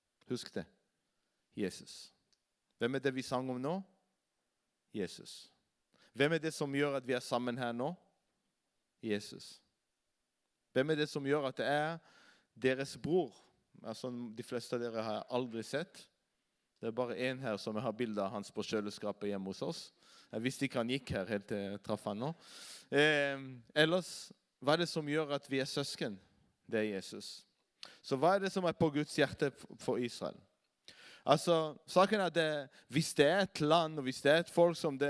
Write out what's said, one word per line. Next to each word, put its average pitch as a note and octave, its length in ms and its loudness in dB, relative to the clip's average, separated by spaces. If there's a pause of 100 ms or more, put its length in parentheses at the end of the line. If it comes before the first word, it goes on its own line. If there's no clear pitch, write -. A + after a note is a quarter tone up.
(260)
Husk - 280 -6
det. F#2 120 -6 (880)
Jesus. - 560 -6 (680)
Hvem B2+ 200 0
er C3 80 0
det C3 80 2
vi C3 80 -4
sang C3 280 -2
om B2+ 120 -4
nå? E3 160 -2 (1160)
Jesus. - 580 -8 (640)
Hvem C#3+ 160 4
er E3 80 2
det D#3 160 -4
som C#3+ 160 -2
gjør C#3 240 2
at B2 100 -8
vi B2+ 100 2
er A#2+ 80 -4
sammen B2 360 -2
her A#2+ 160 -2
nå? C3 160 -2 (1120)
Jesus. G#2 560 -6 (1120)
Hvem C#3+ 200 2
er D3+ 100 0
det D3+ 100 -2
som C#3+ 140 -4
gjør C#3 240 0
at - 100 -6
det A2+ 80 0
er D3+ 300 0 (580)
deres C3 440 0
bror? D3+ 340 0 (500)
Altså, A2+ 260 -8
de A#2+ 340 -8
fleste B2 320 -4
av A#2+ 60 -2
dere A2+ 220 -2
har G#2+ 140 -2
jeg - 100 -8 (100)
aldri A#2 260 -4
sett. - 360 -6 (800)
Det A2+ 80 -6
er A2+ 80 -4
bare A#2+ 220 -2 (100)
en C3 160 -4
her G#2+ 160 -2
som A2 160 -4
jeg G#2+ 80 -2
har A2 120 -2
bilde A2 280 0
av F#2+ 80 -2
hans G#2 200 -6
på G#2+ 120 -4
kjøleskapet G#2 640 -4
hjemme G2 220 -4
hos - 120 -12
oss. E3 180 -4 (500)
Jeg A2 120 -2
visste B2+ 220 -2
ikke B2+ 140 -2
han A#2 120 0
gikk C3+ 220 -2
her F#2+ 160 -2
helt G#2 180 -2
til G#2 140 -2
jeg G2 240 -6
traff G#2+ 220 -4
han G#2 160 -4
nå. D#3 80 -4 (580)
Eh, C#3+ 540 4 (400)
ellers, - 480 0 (280)
hva C#3 140 4
er E3+ 100 4
det E3 60 -2
som D#3 180 -4
gjør C#3+ 280 0
at - 140 -8
vi C3+ 120 2
er C#3 80 -4
søsken? C3+ 480 -4 (480)
Det A2 140 0
er G#2+ 160 0
Jesus. - 500 -10 (560)
Så - 160 -2
hva E3+ 180 6
er F#3+ 100 0
det F#3 80 -2
som F#3 120 0
er D#3+ 100 0
på D#3+ 180 4
Guds D3 240 -2
hjerte C#3+ 320 4
f-, - 160 -14 (160)
for A#2 200 0
Israel? - 340 -6 (920)
Altså, D#3 480 4 (160)
saken G3 320 6
er F3 80 2
det, D#3+ 200 2 (380)
hvis D#3 300 2
det C#3+ 80 10
er F3 160 6
et - 180 -4
land, D#3 380 4
og C3+ 80 -4
hvis C3 160 -4
det C#3 80 6
er E3 140 6
et - 80 -14
folk E3+ 260 6
som C#3 200 -2
det C#3+ 120 4